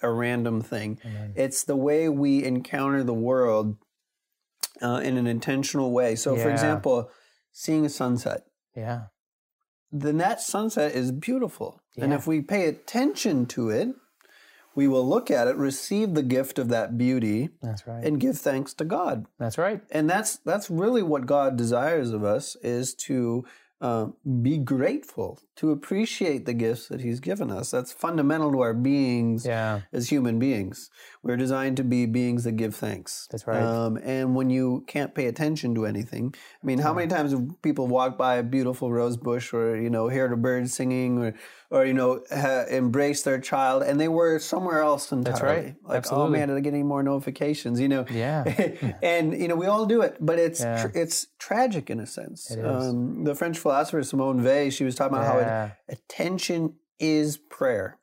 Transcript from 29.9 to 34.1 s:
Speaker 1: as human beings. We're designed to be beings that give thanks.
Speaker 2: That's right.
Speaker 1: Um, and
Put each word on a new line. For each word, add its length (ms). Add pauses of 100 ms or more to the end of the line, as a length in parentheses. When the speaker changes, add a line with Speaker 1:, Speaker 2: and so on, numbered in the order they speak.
Speaker 1:
as 160
human 300
beings. 500 (340)
We're 140
designed 400
to 60
be 220
beings 380
that 100
give 220
thanks. 560
Speaker 2:
That's 160
right. 160
Speaker 1:
Um, 400
and 320